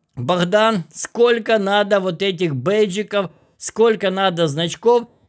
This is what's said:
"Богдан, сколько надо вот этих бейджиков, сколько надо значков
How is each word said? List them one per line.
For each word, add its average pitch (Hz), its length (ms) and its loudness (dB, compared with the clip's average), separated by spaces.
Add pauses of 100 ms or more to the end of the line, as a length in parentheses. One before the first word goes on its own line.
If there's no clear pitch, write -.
(160)
"Богдан, 180 760 0
сколько 233 680 0
надо 202 400 2
вот 185 220 -4
этих 180 340 -2
бейджиков, 196 760 -2 (280)
сколько 220 520 0
надо 185 380 0
значков 226 600 0 (180)